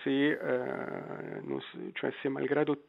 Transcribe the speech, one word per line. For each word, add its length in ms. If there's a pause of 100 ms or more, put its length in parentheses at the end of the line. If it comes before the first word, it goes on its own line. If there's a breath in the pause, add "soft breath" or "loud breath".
se, 300
eh, 1080
non 180
s-, 340
cioè 280
se 80
malgrado 600